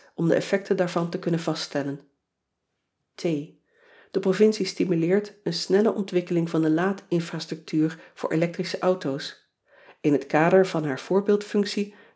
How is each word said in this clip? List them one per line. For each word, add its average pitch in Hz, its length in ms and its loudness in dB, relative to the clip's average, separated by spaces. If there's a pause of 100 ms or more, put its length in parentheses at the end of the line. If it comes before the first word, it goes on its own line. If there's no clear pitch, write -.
(140)
om 170 140 0
de 151 60 4
effecten 196 420 0
daarvan 170 340 -2
te 175 80 -4
kunnen 165 220 -2
vaststellen. 143 600 -4 (1120)
T. - 80 -18 (880)
De 190 100 -2
provincie 196 460 2
stimuleert 180 760 0
een 170 100 -2
snelle 196 420 2
ontwikkeling 175 560 -2
van 160 120 0
de 160 80 2
laadinfrastructuur 165 1300 -2 (160)
voor - 180 -6
elektrische 170 460 -2
auto's. 170 720 -4 (480)
In 151 120 2
het 139 140 2
kader 175 400 6
van 160 180 -4
haar 135 160 -4
voorbeeldfunctie 202 960 -2 (220)